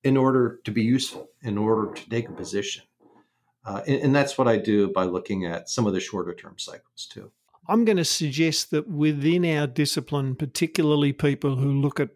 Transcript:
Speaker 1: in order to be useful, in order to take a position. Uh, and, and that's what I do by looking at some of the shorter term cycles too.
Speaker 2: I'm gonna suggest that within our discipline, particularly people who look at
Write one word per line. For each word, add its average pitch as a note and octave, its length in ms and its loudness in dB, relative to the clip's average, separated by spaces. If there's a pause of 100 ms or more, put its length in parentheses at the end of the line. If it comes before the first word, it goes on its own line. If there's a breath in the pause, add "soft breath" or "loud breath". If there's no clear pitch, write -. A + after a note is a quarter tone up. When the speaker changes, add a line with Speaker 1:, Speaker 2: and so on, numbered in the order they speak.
Speaker 1:
in C3+ 140 4
order C3 480 2
to A2+ 80 -4
be A2+ 100 2
useful, - 480 0 (120)
in G#2+ 140 -4
order G#2+ 380 0
to - 160 -16
take A2+ 180 -2
a - 40 -14
position. - 500 -6 (800 soft breath)
Uh, G2 220 -8
and, C#3 160 0
and C#3 140 4
that's C#3+ 200 0
what B2+ 120 2
I A2+ 80 4
do G#2 320 2
by F#2+ 160 0
looking F2+ 420 -4
at E2+ 220 -8
some A#2 180 0
of G2+ 60 0
the F#2 80 0
shorter F2+ 340 -6
term - 240 -20
cycles - 500 -16
too. G2+ 220 -18 (380)
Speaker 2:
I'm A3 160 4
gonna G3 200 4
suggest D3+ 680 0
that D3+ 160 -2
within D#3 580 2
our D3 220 0
discipline, C#3 640 -2
particularly D3 800 0
people C#3 420 0
who C3+ 160 0
look C#3 300 0
at C#3 160 0